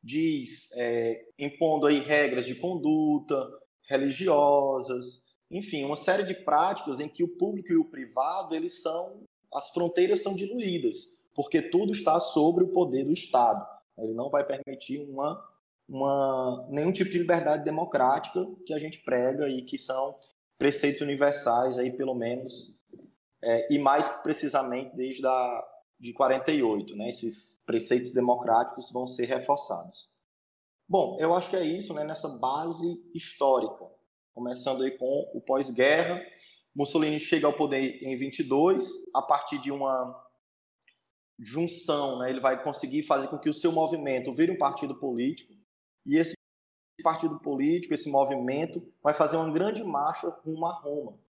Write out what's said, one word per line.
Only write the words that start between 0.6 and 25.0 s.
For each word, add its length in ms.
é, 560
impondo 480
aí 120
regras 460
de 100
conduta, 920
religiosas, 1400
enfim, 300
uma 140
série 260
de 100
práticas 680
em 80
que 160
o 20
público 460
e 20
o 80
privado, 720
eles 260
são, 400
as 180
fronteiras 520
são 100
diluídas, 760
porque 260
tudo 300
está 300
sobre 420
o 60
poder 340
do 80
Estado. 560
Ele 160
não 160
vai 160
permitir 540
uma, 460
uma, 800
nenhum 240
tipo 180
de 60
liberdade 480
democrática 840
que 80
a 60
gente 200
prega 500
e 140
que 140
são 380
preceitos 440
universais, 760
aí, 140
pelo 240
menos, 640
é, 300
e 40
mais 300
precisamente 720
desde 320